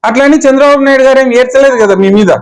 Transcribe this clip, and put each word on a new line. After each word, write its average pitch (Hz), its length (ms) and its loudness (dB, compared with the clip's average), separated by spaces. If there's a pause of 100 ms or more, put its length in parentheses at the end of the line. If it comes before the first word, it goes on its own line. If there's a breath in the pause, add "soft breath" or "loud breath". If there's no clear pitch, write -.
అట్లని 277 340 0
చంద్రబాబు 277 460 0
నాయుడు 269 200 0
గారు 262 160 2
ఏం 262 140 0
ఏడ్చలేదు 254 460 0
కదా 202 160 0
మీ 190 140 0
మీద. 196 220 0 (100)